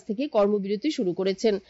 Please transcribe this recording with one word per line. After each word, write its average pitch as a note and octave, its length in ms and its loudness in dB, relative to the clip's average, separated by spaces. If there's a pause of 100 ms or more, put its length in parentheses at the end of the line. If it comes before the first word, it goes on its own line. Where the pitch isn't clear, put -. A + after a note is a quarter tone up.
থেকে A#3 200 -2
কর্মবিরতি G#3 640 0
শুরু F#3+ 220 -2
করেছেন। F#3+ 460 0 (100)